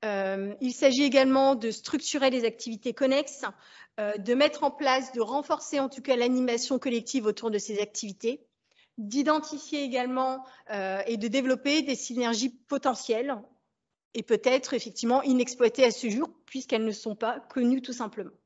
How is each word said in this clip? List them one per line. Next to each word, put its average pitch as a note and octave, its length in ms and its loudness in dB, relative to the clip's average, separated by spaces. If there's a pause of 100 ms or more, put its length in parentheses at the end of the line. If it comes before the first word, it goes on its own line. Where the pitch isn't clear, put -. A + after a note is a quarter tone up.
Euh, G3 560 -2
il B3+ 120 -2
s'agit C4+ 300 4
également C4+ 520 6
de A3+ 160 -4
structurer C4+ 600 -2
les B3 140 0
activités A3+ 480 -4
connexes, C4+ 500 0 (560)
euh, G#3 180 -2
de G3+ 160 -2
mettre D4 300 2
en C#4+ 80 4
place, C4 400 0
de A#3+ 100 -4
renforcer C#4 580 -2
en C4+ 80 0
tout A#3+ 140 -10
cas C4 140 2
l'animation B3 640 0
collective A#3 480 -2
autour G#3+ 240 -2
de G#3 80 0
ces G3+ 200 -6
activités, G#3 640 -6 (540)
d'identifier C#4+ 880 -2
également, C4 600 -2 (280)
euh, F#3+ 340 -4
et A#3 120 -2
de G#3 100 -4
développer C4 560 0
des C#4 120 -2
synergies A#3 540 -2
potentielles C4 840 -2 (760)
et A3+ 100 -6
peut-être C4 500 2
effectivement A#3+ 500 0
inexploitées B3 600 4
à A#3 60 6
ce A3+ 180 -4
jour B3 200 -2 (160)
puisqu'elles A#3+ 380 -4
ne A3 80 -2
sont G#3 240 -8
pas A#3 240 -4
connues B3+ 420 0
tout B3+ 120 -10
simplement. A3 380 -8 (140)